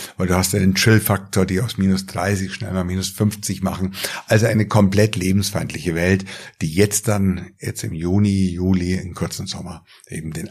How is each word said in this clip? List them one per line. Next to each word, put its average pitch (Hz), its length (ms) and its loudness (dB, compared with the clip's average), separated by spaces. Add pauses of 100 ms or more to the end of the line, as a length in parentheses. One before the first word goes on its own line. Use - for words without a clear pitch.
(160)
weil 95 100 -2
du 90 100 4
hast 95 160 2
ja 104 60 2
den 95 160 4
Chill-Faktor, 101 720 4
die 92 140 -2
aus - 180 -4
minus 95 280 0
dreißig 95 460 -2
schnell 95 200 -8
mal 92 120 -2
minus 92 260 -4
fünfzig 98 520 -2
machen. 90 320 -2 (320)
Also 110 200 4
eine 107 200 2
komplett 104 480 4
lebensfeindliche 87 800 -2
Welt, 92 300 2 (360)
die 80 120 -4
jetzt 101 340 2
dann, 98 440 0 (100)
jetzt 113 240 -8
im 107 80 -8
Juni, 95 560 2
Juli, 92 500 0
einen 87 160 -10
kurzen - 320 -6
Sommer, 87 380 -12 (240)
eben 80 240 -10
den 85 180 -10